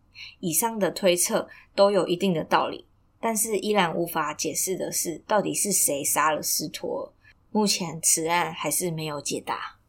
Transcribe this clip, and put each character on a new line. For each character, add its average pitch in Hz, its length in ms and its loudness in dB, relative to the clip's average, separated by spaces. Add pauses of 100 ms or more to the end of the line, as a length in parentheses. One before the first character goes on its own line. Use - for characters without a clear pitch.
(400)
以 175 120 0
上 226 260 0
的 180 120 2
推 175 260 4
测 196 320 0 (260)
都 202 160 6
有 190 160 4
一 180 80 2
定 180 180 2
的 156 120 0
道 147 240 2
理， - 160 -10 (360)
但 226 160 0
是 214 220 0
依 208 120 -2
然 180 240 2
无 170 120 -2
法 156 260 -4
解 151 220 -4
释 185 220 -2
的 - 160 -6
是， 170 340 -4
到 214 160 4
底 156 100 -2
是 196 200 0
谁 147 320 2
杀 156 260 2
了 151 120 0
斯 - 260 -2
托 - 340 -6
尔？ - 100 -12 (380)
目 208 160 2
前 165 340 -2
此 160 280 2
案 165 240 0
还 156 180 -4
是 175 200 -2
没 160 140 -6
有 147 160 -6
解 - 240 -6
答。 - 340 -8 (100)